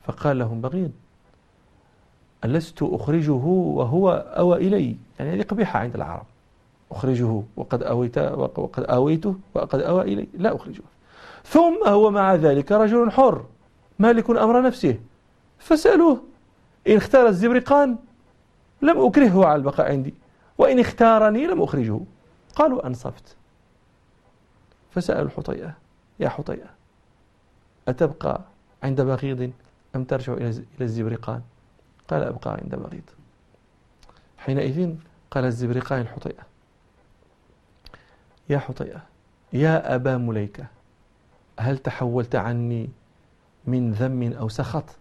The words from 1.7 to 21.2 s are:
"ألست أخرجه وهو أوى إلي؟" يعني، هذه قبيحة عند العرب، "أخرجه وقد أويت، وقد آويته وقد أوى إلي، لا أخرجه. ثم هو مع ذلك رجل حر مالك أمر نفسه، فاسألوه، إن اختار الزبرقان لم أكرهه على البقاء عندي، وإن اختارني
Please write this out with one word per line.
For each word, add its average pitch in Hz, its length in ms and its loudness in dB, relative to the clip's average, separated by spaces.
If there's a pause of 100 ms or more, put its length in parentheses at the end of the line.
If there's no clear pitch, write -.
"ألست 151 380 -4
أخرجه 147 500 -2
وهو 151 800 0
أوى - 440 0
إلي؟" 170 400 0 (220)
يعني، 139 140 -6
هذه 202 100 -4
قبيحة 208 380 -2
عند 123 140 -6
العرب، 82 320 -10 (640)
"أخرجه 120 520 -2 (140)
وقد - 260 -4
أويت، 123 360 -2
وقد 139 680 -4
آويته 160 520 0 (180)
وقد - 260 -2
أوى 175 220 0
إلي، 202 320 -4
لا 196 220 -2
أخرجه. - 260 -14 (600)
ثم 339 440 4
هو 208 220 6
مع 196 240 2
ذلك 147 380 2
رجل 220 380 4
حر 208 340 4 (540)
مالك 226 320 4
أمر 233 320 4
نفسه، 196 360 0 (600)
فاسألوه، 330 640 4 (680)
إن 214 80 6
اختار 254 300 6
الزبرقان 247 680 4 (840)
لم 277 240 4
أكرهه 190 400 6
على 151 100 4
البقاء 139 360 0
عندي، 139 220 -4 (440)
وإن 262 200 4
اختارني 226 680 4